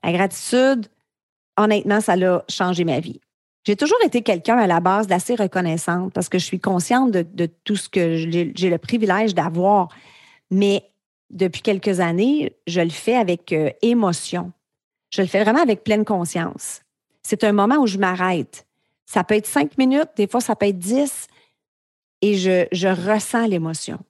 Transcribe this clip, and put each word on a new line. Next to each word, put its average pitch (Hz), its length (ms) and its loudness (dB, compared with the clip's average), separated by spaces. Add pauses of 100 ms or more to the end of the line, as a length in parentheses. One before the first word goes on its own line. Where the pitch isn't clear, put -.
La 170 80 -2
gratitude, 233 760 0 (680)
honnêtement, 208 440 2
ça 190 140 2
l'a 185 340 2
changé 180 340 -2
ma 151 160 0
vie. - 220 -10 (460)
J'ai 208 80 2
toujours 311 280 2
été 240 200 0
quelqu'un 220 340 0
à 226 80 4
la 175 140 2
base 190 260 2
d'assez 190 300 0
reconnaissante 180 760 -2
parce - 160 -4
que 180 100 0
je - 60 -4
suis 190 140 -6
consciente 226 520 0
de, 180 120 0 (100)
de 175 120 -2
tout 202 300 -6
ce - 140 -10
que 170 260 0
j'ai, 165 400 -2
j'ai 180 160 0
le 170 80 0
privilège 214 560 0
d'avoir. 175 540 2 (600)
Mais 196 400 0 (400)
depuis 185 320 -4
quelques 196 380 -2
années, 196 560 0 (100)
je 175 160 -2
le 170 80 2
fais 220 260 -2
avec, 180 380 0
euh, 156 160 0 (140)
émotion. 180 680 0 (600)
Je 196 100 -2
le 185 60 2
fais 196 160 0
vraiment 233 180 4
avec 226 220 0
pleine 214 220 0
conscience. - 760 -6 (420)
C'est - 200 -2
un 208 100 4
moment 208 240 4
où 262 100 4
je 190 100 -2
m'arrête. 185 680 -2 (400)
Ça 185 180 0
peut 214 120 2
être 208 120 0
cinq 285 300 -2
minutes, 277 400 2
des 202 100 0
fois 247 140 -2
ça 220 140 -2
peut 202 120 0
être 190 120 -2
dix, 254 480 -2 (960)
et 202 140 2
je, 185 360 2
je 185 160 -2
ressens 208 580 0
l'émotion. 165 540 -4 (100)